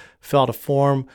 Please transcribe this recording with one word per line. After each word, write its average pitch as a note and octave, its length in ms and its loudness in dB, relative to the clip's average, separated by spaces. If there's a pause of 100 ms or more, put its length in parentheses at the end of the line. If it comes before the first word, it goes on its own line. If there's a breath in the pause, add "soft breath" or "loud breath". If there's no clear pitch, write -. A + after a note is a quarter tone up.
(180 loud breath)
fill - 220 0
out B2 100 2
a - 20 -4
form. C#3 640 -2